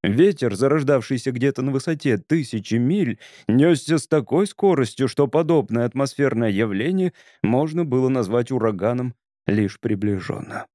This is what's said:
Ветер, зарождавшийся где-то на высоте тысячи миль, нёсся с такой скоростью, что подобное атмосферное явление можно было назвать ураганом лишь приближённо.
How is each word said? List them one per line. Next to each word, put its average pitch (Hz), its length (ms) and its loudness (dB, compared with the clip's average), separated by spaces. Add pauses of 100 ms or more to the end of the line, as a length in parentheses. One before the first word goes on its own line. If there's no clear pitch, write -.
Ветер, 123 520 2
зарождавшийся 135 760 0
где-то 131 320 0
на 139 80 -2
высоте 135 460 -2
тысячи 117 580 -2
миль, 131 440 0 (280)
нёсся 151 500 4
с - 100 -4
такой 156 400 0
скоростью, 139 600 0
что 143 200 0
подобное 147 580 0
атмосферное 127 640 0
явление 117 640 -2 (280)
можно 151 420 0
было 131 240 0
назвать 120 440 0
ураганом 120 640 -2 (320)
лишь 101 320 0
приближённо. 104 960 -4